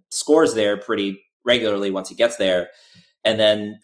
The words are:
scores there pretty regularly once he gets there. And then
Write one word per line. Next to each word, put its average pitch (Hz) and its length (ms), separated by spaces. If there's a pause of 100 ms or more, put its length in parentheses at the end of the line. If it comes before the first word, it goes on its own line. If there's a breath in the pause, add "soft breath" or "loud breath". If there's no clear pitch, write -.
scores 151 460
there 104 220
pretty 101 440 (240)
regularly 107 460
once 95 180
he 95 60
gets 117 220
there. 92 340 (540 soft breath)
And 110 140
then 107 460